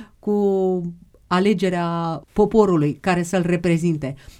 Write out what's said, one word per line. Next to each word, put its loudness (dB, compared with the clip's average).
cu -4
alegerea -2
poporului 2
care 0
să-l -2
reprezinte. 0